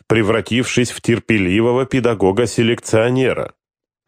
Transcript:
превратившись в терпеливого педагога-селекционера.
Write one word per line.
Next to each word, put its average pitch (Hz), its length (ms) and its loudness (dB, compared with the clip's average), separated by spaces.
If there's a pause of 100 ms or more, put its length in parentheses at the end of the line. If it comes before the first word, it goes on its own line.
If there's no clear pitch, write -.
превратившись 113 840 0
в - 100 -14
терпеливого 113 840 0
педагога-селекционера. 117 1700 0 (540)